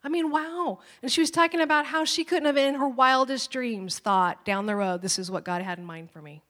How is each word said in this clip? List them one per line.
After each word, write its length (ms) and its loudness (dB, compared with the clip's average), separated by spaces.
I 60 -6
mean, 220 0
wow. 480 -2
And 80 -2
she 100 2
was 80 4
talking 320 2
about 240 2
how 200 0
she 180 -2
couldn't 220 0
have 120 4
in 160 4
her 160 0
wildest 640 2
dreams 480 -4
thought 440 2
down 220 -2
the 100 -2
road, 280 -2
"This 160 -2
is 100 -8
what 140 -6
God 180 -4
had 160 -6
in 80 -14
mind 240 -14
for 140 -20
me." 260 -18